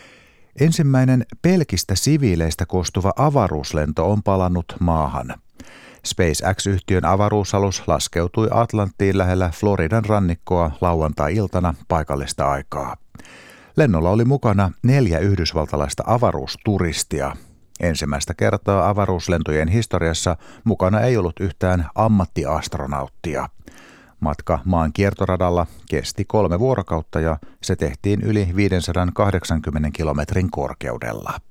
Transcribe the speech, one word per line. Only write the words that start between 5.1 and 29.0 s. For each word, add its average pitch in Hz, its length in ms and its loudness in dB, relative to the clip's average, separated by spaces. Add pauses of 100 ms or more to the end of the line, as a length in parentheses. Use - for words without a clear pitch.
SpaceX-yhtiön 92 1000 0
avaruusalus 98 840 0
laskeutui 85 640 0
Atlanttiin 101 680 0
lähellä 92 360 2
Floridan 101 500 0
rannikkoa 90 680 0 (100)
lauantai-iltana 85 960 0 (140)
paikallista 71 640 -2
aikaa. 69 460 -6 (800)
Lennolla 90 340 4
oli 113 140 2
mukana 104 460 2 (120)
neljä 120 360 4
yhdysvaltalaista 78 880 0
avaruusturistia. 87 1300 -2 (440)
Ensimmäistä 76 540 -2
kertaa 101 540 0
avaruuslentojen 85 800 0
historiassa 87 680 0 (280)
mukana 101 360 2
ei 123 160 2
ollut 90 240 -2
yhtään 90 540 0
ammattiastronauttia. 76 1500 -2 (720)
Matka 76 440 -2
maan 82 280 2
kiertoradalla 90 720 0 (240)
kesti 80 380 -4
kolme 104 300 2
vuorokautta 98 640 -2
ja 80 180 0 (240)
se 92 140 -2
tehtiin 98 460 -2
yli 104 340 0
viidensadankahdeksankymmenen 87 1400 0